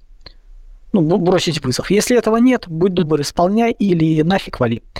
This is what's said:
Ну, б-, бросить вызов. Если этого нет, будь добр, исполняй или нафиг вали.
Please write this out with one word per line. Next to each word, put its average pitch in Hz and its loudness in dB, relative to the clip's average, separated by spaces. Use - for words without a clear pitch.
Ну, 196 4
б-, 165 2
бросить 170 0
вызов. - -4
Если 208 2
этого 220 0
нет, 240 2
будь 175 0
добр, 156 0
исполняй 208 0
или 160 0
нафиг 180 -2
вали. 117 -2